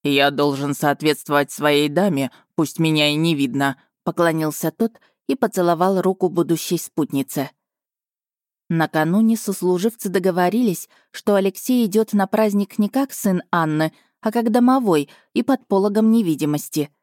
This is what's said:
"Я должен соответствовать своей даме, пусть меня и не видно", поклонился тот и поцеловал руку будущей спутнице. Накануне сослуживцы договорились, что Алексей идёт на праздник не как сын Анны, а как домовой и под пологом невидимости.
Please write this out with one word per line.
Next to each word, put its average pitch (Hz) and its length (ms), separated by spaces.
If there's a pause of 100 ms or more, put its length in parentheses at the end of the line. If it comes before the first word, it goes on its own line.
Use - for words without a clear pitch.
"Я 143 280
должен 143 440
соответствовать 147 760
своей 147 360
даме, 147 440 (240)
пусть 160 240
меня 156 300
и 147 40
не 165 200
видно", 139 420 (260)
поклонился 160 720
тот - 280 (280)
и 269 80
поцеловал 185 640
руку 185 280
будущей 165 500
спутнице. 139 720 (1200)
Накануне 170 680
сослуживцы 190 720
договорились, 185 800 (220)
что - 260
Алексей 208 500
идёт 214 260
на 196 140
праздник 202 520
не 208 100
как 269 240
сын 185 380
Анны, 156 420 (280)
а 220 120
как 233 180
домовой 240 580 (260)
и 240 80
под 262 260
пологом 208 420
невидимости. 156 800 (120)